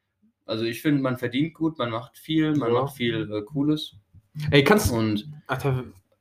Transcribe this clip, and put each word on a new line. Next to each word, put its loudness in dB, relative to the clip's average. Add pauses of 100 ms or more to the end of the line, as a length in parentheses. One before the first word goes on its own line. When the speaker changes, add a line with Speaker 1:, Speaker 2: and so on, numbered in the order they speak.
(460)
Speaker 1:
Also -2
ich -6
finde, 2
man 0
verdient -2
gut, -4
man -2
macht -8
viel, 0
man 0
Speaker 2:
Ja. 2
Speaker 1:
macht -6
viel, -2
äh, -4
Cooles. -2 (560)
Speaker 2:
Ey, 8
kannst 6
Speaker 1:
Und 0 (180)
Speaker 2:
Alter, -2 (360)